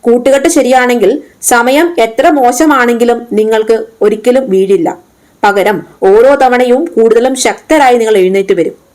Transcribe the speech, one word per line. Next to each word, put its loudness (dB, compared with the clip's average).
കൂട്ടുകെട്ട് 0
ശരിയാണെങ്കിൽ 0
സമയം 0
എത്ര 0
മോശമാണെങ്കിലും 0
നിങ്ങൾക്ക് -2
ഒരിക്കലും 0
വീഴില്ല. 0
പകരം 0
ഓരോ 4
തവണയും 0
കൂടുതലും 0
ശക്തരായി 0
നിങ്ങൾ 0
എഴുന്നേറ്റ് 0
വരും. -4